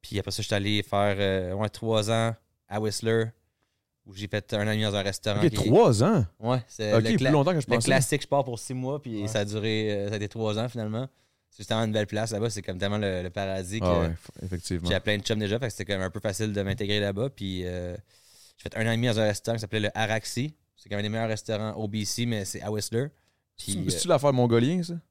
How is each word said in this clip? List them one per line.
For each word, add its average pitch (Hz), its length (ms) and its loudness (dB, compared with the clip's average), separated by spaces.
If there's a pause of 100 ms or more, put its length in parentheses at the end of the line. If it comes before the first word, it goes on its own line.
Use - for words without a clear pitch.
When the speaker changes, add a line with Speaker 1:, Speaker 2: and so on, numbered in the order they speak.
Speaker 1:
Puis - 180 -6
après 95 120 -6
ça, - 100 -4
j'étais 107 140 -2
allé 101 260 2
faire, 101 380 2
euh, 95 340 0
ouais, 104 160 -2
trois 110 400 0
ans 113 240 2 (360)
à 104 120 -4
Whistler, 113 440 2 (800)
où 104 80 -20
j'ai 98 140 -8
fait 104 260 -4
un 104 140 2
an 107 40 2
et 107 40 2
demi 107 80 0
dans 104 120 0
un 101 60 0
restaurant 101 400 -2
Speaker 2:
Ok, 160 80 4
Speaker 1:
qui 110 60 -4
est 107 140 2
Speaker 2:
trois 139 340 6
ans ? 170 220 4 (140)
Speaker 1:
Ouais, 120 280 0
c'est 107 260 -2
Speaker 2:
Ok, 113 100 6
Speaker 1:
le 110 60 2
Speaker 2:
plus 196 80 4
Speaker 1:
cla-, 131 140 4
Speaker 2:
longtemps 151 220 4
que 156 80 2
je - 60 -4
Speaker 1:
le - 80 2
Speaker 2:
pensais. 117 100 2
Speaker 1:
classique, 135 380 4
je - 40 -14
pars 139 160 2
pour 120 160 -4
six - 140 -10
mois, 131 280 -4
puis 110 220 -6
Speaker 2:
Ouais. 101 40 -2
Speaker 1:
ça 110 120 0
a 101 60 2
duré, 107 460 0
euh, 101 160 -2
ça 104 60 -4
a 107 40 -4
été 101 120 -4
trois 107 280 -2
ans 117 100 -2
finalement. 113 400 -4 (420)
C'est - 100 -20
justement 113 260 0
une 110 60 0
belle 107 160 2
place 107 240 -2
là-bas, 110 180 -2
c'est 101 140 -8
comme 92 160 -6
tellement 101 180 0
le, 95 240 0
le 92 80 -6
paradis 95 540 -4
Speaker 2:
Ah - 20 2
Speaker 1:
que 87 160 6
Speaker 2:
ouais, 82 80 2
f-, - 360 -10
effectivement. 87 440 -4
Speaker 1:
j'avais 92 120 4
plein 104 180 2
de 98 40 -8
chums 110 140 0
déjà, 107 220 0
fait 127 80 -4
que 101 40 -4
c'était 98 220 -6
comme 95 80 -2
un 92 80 -2
peu 101 100 -8
facile 107 320 -2
de 101 120 -2
m'intégrer 101 360 0
là-bas. 101 300 0
Puis, 95 340 -6
euh, 90 320 -6 (640)
j'ai - 120 -20
fait - 60 -12
un 110 120 0
an 117 40 2
et 113 40 2
demi 117 120 0
dans 110 120 2
un 110 60 4
restaurant 107 300 -2
qui 110 60 -6
s'appelait 110 180 -4
le 104 140 0
Araxi. 113 640 -2 (200)
C'est - 140 -20
comme 104 100 -4
un 104 40 -2
des 107 60 -2
meilleurs 113 200 -2
restaurants 107 460 -4
au 107 120 -6
B 107 180 -4
C, 120 200 -2
mais 110 180 -2
c'est - 180 -8
à 104 100 -6
Whistler. 113 340 -2 (500)
Puis, - 180 -8
Speaker 2:
C'est-tu, 185 120 -4
Speaker 1:
euh, - 40 0
Speaker 2:
c'est-tu - 180 0
l'affaire 143 260 4
mongolien, 123 500 4
ça ? 170 120 -6 (160)